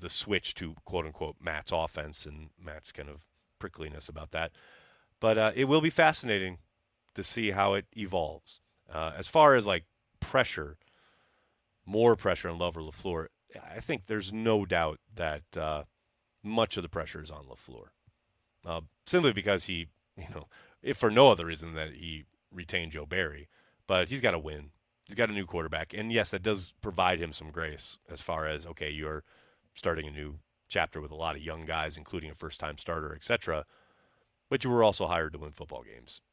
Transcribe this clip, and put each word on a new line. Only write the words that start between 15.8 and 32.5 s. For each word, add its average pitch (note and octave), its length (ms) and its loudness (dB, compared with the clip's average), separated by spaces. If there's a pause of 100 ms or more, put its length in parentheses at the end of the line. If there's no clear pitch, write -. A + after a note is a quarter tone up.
much A2 360 0
of F2+ 60 -4
the D#2+ 60 -8
pressure D#2 320 -8
is D2 80 -14
on D2 160 -14
LaFleur. B1 440 -20 (760)
Uh, E2 160 -4 (240)
simply E3 260 6
because G2 340 2
he, E2 240 -6 (280)
you F2+ 160 -12
know, - 140 -12 (340)
if C#3 160 -2
for A2 140 4
no C3 160 10
other F2 180 6
reason E2 300 -8
that D#2 180 -6
he D#2 320 -12 (260)
retained F2 400 -6
Joe D2+ 140 -10
Barry, D#2 420 -4 (380)
but F2+ 240 2
he's C3 120 -4
gotta F#2 180 2
win. D2+ 320 -10 (320)
He's G2+ 120 -16
got A2+ 140 4
a G#2 40 -4
new G2+ 120 -2
quarterback. D#2+ 480 -4
And A2 180 -4
yes, A2+ 200 2
that F#2+ 100 -4
does G2 400 -2
provide F2+ 380 2
him E2 120 -6
some D#2 200 -12
grace D#2 480 -8 (100)
as - 120 -12
far D#2+ 260 -2
as, D#2 180 -6
okay, D#2 240 -8
you're D2+ 340 -6 (520)
starting D#2+ 320 -2
a D2+ 40 -12
new D2 280 -10 (280)
chapter E2 320 -2
with D2 120 -10
a D2+ 40 -14
lot D#2+ 200 -4
of D2+ 80 -12
young D#2+ 220 -8
guys, D#2 300 -2
including D#2 360 -10
a - 40 -16
first-time D2+ 440 -10